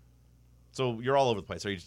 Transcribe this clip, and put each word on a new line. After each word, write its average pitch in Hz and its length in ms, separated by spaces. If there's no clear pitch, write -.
So 120 280
you're 131 160
all 131 140
over 101 100
the - 60
place. 90 200
Are 101 40
you, 95 160